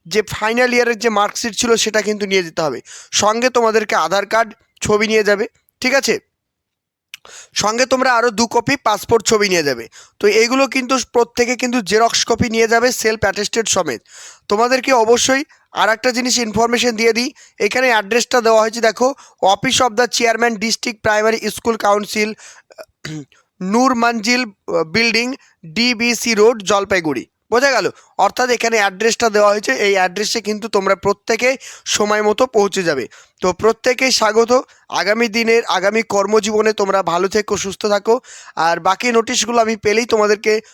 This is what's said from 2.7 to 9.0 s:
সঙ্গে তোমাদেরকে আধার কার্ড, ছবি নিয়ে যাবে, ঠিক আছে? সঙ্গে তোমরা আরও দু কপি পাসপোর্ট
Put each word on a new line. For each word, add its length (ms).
সঙ্গে 360
তোমাদেরকে 460
আধার 300
কার্ড, 240
ছবি 260
নিয়ে 160
যাবে, 220
ঠিক 140
আছে? 200
সঙ্গে 300
তোমরা 280
আরও 180
দু 160
কপি 360
পাসপোর্ট 420